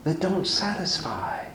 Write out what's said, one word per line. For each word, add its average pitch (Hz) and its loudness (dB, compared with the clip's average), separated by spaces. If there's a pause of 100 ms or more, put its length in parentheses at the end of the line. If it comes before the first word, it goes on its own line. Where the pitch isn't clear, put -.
that 151 2
don't 190 2
satisfy - -2